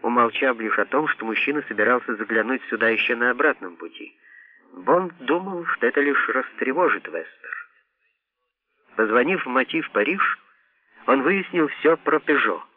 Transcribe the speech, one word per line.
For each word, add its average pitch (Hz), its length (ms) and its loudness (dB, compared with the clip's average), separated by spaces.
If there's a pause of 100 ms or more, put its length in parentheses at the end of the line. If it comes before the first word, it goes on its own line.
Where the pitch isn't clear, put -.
умолчав 120 560 2
лишь 110 200 -2
о 104 60 2
том, 147 240 -2
что - 160 -4
мужчина 127 440 -2
собирался 117 480 0
заглянуть 110 480 -2
сюда 113 240 0
еще 113 280 0
на 120 140 0
обратном 120 460 -2
пути. - 400 -16 (560)
Бонд 170 480 0
думал, 175 460 -2
что - 200 -2
это 143 140 2
лишь 143 280 2
растревожит 131 800 0
Веспер. - 640 -12 (1300)
Позвонив 123 480 2
в - 40 -8
Мати 131 320 0
в - 100 -8
Париж, 147 480 0 (680)
он 131 160 4
выяснил 175 460 0
все 160 280 4
про 147 240 0
Пежо. - 440 0 (120)